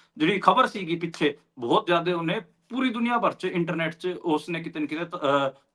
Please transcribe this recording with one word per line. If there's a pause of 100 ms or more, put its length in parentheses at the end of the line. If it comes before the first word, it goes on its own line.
(180)
ਜਿਹੜੀ
ਖਬਰ
ਸੀਗੀ
ਪਿੱਛੇ (220)
ਬਹੁਤ
ਜ਼ਿਆਦਾ
ਉਹਨੇ (280)
ਪੂਰੀ
ਦੁਨੀਆ
ਭਰ
'ਚ
ਇੰਟਰਨੈਟ
'ਚ (160)
ਉਸਨੇ
ਕਿਤੇ
ਨਾ
ਕਿਤੇ
ਤ-,
ਅਹ, (240)